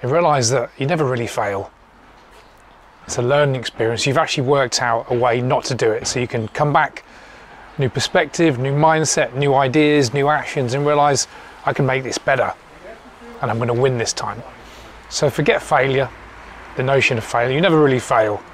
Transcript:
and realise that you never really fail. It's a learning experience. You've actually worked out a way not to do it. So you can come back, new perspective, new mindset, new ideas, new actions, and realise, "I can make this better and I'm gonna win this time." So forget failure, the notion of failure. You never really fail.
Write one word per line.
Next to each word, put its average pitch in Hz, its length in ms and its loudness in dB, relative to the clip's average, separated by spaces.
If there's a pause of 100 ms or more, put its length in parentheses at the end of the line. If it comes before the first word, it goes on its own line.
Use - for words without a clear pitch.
and 123 100 -2
realise 147 380 2
that 123 280 0
you 135 100 -4
never 151 180 0
really 123 220 -2
fail. 101 420 -4 (1400)
It's - 120 -8
a 127 40 -2
learning 139 340 4
experience. 117 520 -2
You've 135 100 2
actually 147 300 0
worked 139 340 0
out 117 280 -2
a 131 40 0
way 123 280 2
not 127 240 0
to 131 100 -4
do 113 160 2
it. 120 160 -4
So - 120 -4
you 123 80 -2
can 113 220 -4
come 147 220 0
back, 151 320 -2 (760)
new 135 120 0
perspective, 160 680 0
new 135 160 -4
mindset, 156 600 2
new 139 200 0
ideas, 139 600 2
new 143 160 0
actions, 139 440 -2
and 143 140 0
realise, 147 400 2 (380)
"I 139 80 0
can 143 120 0
make 131 180 -2
this 120 140 -6
better 127 360 0 (880)
and 120 100 -4
I'm 113 80 -4
gonna 120 140 -2
win 127 240 2
this 113 160 -4
time." 107 280 -8 (680)
So - 200 0
forget - 320 0
failure, 135 480 0 (680)
the 131 80 -4
notion 135 340 2
of 107 60 -6
failure. 120 280 0
You 143 100 0
never 170 160 4
really 139 220 4
fail. 110 420 0 (120)